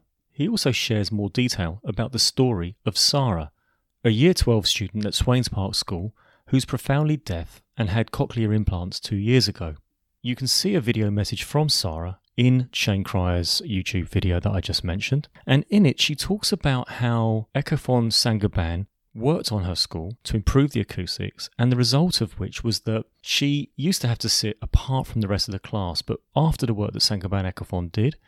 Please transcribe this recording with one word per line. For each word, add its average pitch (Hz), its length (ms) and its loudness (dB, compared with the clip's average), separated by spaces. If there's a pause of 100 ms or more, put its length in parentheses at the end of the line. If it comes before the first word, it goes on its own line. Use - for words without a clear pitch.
(300)
He 147 180 -2
also 208 220 0
shares 107 400 -2
more 104 200 -2
detail 101 540 -2
about 117 280 -4
the 113 80 -4
story 98 560 0 (100)
of 107 100 -4
Sarah, 107 540 0 (540)
a 120 60 4
Year 135 220 4
twelve 113 340 2
student 104 380 -2
at 101 100 -4
Swains 123 340 2
Park 101 260 -4
School 95 400 -4 (360)
who's 131 140 4
profoundly 147 520 0
deaf 85 440 -8 (160)
and 107 140 0
had 113 220 0
cochlear 110 420 0
implants 95 460 -2
two - 160 -4
years 110 320 4
ago. 82 260 -6 (480)
You 120 140 -2
can 131 100 -6
see 190 300 0
a 156 40 4
video 110 300 0
message 104 320 -2
from 151 260 0
Sarah 87 520 -4 (160)
in 127 360 4
Shane 98 300 0
Cryer's 90 640 0
YouTube 95 420 -2
video 92 300 2
that 101 140 0
I 95 80 0
just - 240 -4
mentioned, 101 420 -2 (180)
and 135 260 4
in 208 140 6
it 131 160 2
she - 140 0
talks - 380 -2
about 131 360 0
how 113 640 0
Ecophon 127 600 0
Saint-Gobain 98 760 2 (260)
worked 135 380 0
on 101 140 -2
her 87 100 -2
school 85 480 -6
to - 140 -4
improve 135 340 4
the 117 100 -2
acoustics, - 800 -8
and 123 140 4
the 123 40 4
result 135 440 2
of - 180 -4
which - 240 -8
was 113 180 -2
that 110 260 -4 (160)
she 143 520 0
used 160 280 -2
to 123 60 0
have 117 100 0
to 113 100 -4
sit - 340 0
apart - 460 0
from 113 140 -2
the 98 60 -2
rest 98 200 0
of 104 40 -6
the 95 60 -6
class, 92 420 -4
but - 200 -6 (160)
after 147 280 2
the 117 100 0
work 101 180 -2
that 101 80 -6
Saint-Gobain 95 520 0
Ecophon 87 380 -6
did, 117 260 0 (120)